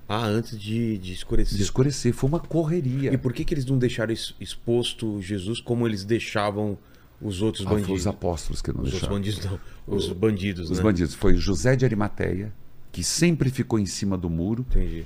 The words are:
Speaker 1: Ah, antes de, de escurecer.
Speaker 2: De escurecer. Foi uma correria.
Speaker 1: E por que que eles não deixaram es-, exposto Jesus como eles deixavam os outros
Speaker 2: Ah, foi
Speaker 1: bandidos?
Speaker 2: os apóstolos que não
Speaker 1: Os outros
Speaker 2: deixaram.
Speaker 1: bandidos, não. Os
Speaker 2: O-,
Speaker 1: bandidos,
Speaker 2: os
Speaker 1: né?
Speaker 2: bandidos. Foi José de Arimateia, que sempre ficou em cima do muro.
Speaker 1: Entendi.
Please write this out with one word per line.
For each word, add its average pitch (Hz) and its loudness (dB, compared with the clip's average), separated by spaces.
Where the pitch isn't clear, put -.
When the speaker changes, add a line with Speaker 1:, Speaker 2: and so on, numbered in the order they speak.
Speaker 1:
Ah, 110 -2
antes 110 -2
de, 110 -2
de 92 -8
escurecer. 107 2
Speaker 2:
De 101 4
escurecer. 131 2
Foi 135 0
uma 160 2
correria. 147 0
Speaker 1:
E 131 4
por 123 -2
que 156 -4
que 156 0
eles 139 0
não 135 2
deixaram 117 2
es-, - -6
exposto 113 -2
Jesus 98 -4
como 117 0
eles 104 -2
deixavam 104 0
os 95 -4
outros 104 0
Speaker 2:
Ah, 95 -2
foi 104 4
Speaker 1:
bandidos? 95 0
Speaker 2:
os - 0
apóstolos - -2
que - -2
não - -4
Speaker 1:
Os 65 -2
outros 92 -4
Speaker 2:
deixaram. - 0
Speaker 1:
bandidos, 98 -4
não. 92 -4
Os 95 -2
Speaker 2:
O-, 95 -6
Speaker 1:
bandidos, 95 0
Speaker 2:
os 92 0
Speaker 1:
né? 92 2
Speaker 2:
bandidos. 87 2
Foi - 8
José 101 4
de 131 2
Arimateia, 101 -2
que 87 -6
sempre 156 2
ficou 117 0
em 101 2
cima 95 -2
do 87 -2
muro. 101 -2
Speaker 1:
Entendi. 85 2